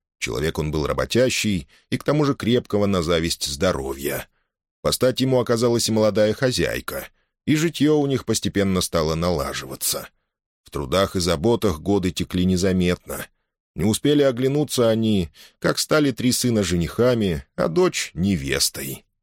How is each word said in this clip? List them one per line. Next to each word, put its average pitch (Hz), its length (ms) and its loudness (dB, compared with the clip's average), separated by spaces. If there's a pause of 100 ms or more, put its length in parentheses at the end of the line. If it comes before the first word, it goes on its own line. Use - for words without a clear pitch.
(180)
Человек 69 420 -4
он 78 100 -2
был 73 160 -2
работящий 98 800 0 (240)
и - 80 -2
к - 60 -10
тому 147 200 2
же 139 120 0
крепкого 104 500 0
на 95 160 2
зависть 82 440 -2
здоровья. 69 840 -4 (520)
По - 120 0
стать 127 280 0
ему 131 200 2
оказалась 120 480 2
и 113 40 0
молодая 107 400 4
хозяйка, 76 760 -2 (360)
и 151 120 2
житье 151 420 2
у 143 80 2
них 135 180 -2
постепенно 98 580 0
стало 80 340 0
налаживаться. 73 920 -4 (540)
В - 80 -20
трудах 82 460 0
и - 20 0
заботах 87 640 0
годы 92 320 0
текли 90 320 -2
незаметно. 90 840 0 (480)
Не - 80 -4
успели 147 400 2
оглянуться 131 680 2
они, 110 400 2 (280)
как - 220 -4
стали 147 320 0
три 117 180 -2
сына 113 320 0
женихами, 90 800 0 (120)
а - 100 0
дочь — 170 480 -2
невестой. 69 880 -2 (180)